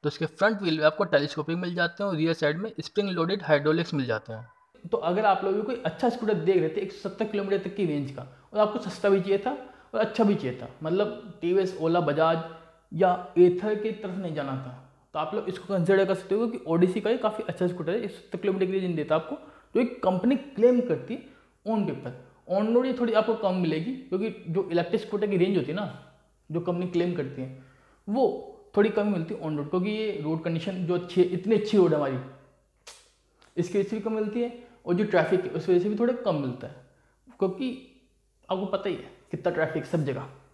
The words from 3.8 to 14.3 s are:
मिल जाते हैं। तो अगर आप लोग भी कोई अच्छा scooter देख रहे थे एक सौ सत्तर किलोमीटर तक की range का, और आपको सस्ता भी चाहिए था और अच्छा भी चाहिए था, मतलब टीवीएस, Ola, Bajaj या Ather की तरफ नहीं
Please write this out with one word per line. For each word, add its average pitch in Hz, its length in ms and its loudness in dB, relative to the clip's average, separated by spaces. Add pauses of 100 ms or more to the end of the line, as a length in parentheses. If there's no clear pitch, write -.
मिल 139 120 0
जाते 113 280 -4
हैं। 113 140 -12 (360)
तो 170 160 -2
अगर 180 260 0
आप 190 180 4
लोग 190 100 0
भी 208 80 0
कोई 233 140 -4 (100)
अच्छा 240 240 0
scooter 220 240 -2
देख 185 240 4
रहे 123 120 2
थे 208 120 -4
एक 185 100 -6
सौ - 180 -8
सत्तर 220 160 -4
किलोमीटर 202 340 -2
तक 185 160 -8
की 202 100 0
range 143 260 -2
का, - 100 -12 (320)
और 208 60 -2
आपको 214 200 4
सस्ता 196 300 -2
भी 196 120 6
चाहिए 196 160 2
था 247 140 -2 (420)
और 226 60 -2
अच्छा - 240 2
भी 202 120 6
चाहिए 127 240 -4
था, 117 80 -12 (160)
मतलब 180 580 -4
टीवीएस, 185 380 0
Ola, 165 220 2
Bajaj 160 420 2 (480)
या 180 180 4 (260)
Ather 180 400 6
की 214 160 -2
तरफ 185 260 -8
नहीं 175 180 -6